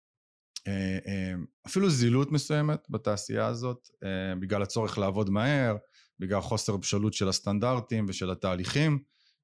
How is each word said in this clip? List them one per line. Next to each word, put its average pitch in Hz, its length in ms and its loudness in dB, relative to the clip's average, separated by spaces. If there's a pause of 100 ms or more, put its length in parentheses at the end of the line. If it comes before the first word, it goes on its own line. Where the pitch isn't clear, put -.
(680)
אה, 95 400 -2
אה, 95 280 -4 (320)
אפילו 190 240 2
זילות 127 420 4
מסוימת 151 580 0
בתעשייה 110 560 -2
הזאת, 120 420 -4 (160)
אה, 95 360 -2
בגלל 101 220 0
הצורך 104 360 -2
לעבוד 98 320 2
מהר, 120 460 2 (420)
בגלל 95 220 0
חוסר 104 360 0
בשלות 101 380 0
של 98 140 0
הסטנדרטים 110 800 0
ושל 92 220 -4
התהליכים, 98 720 0 (420)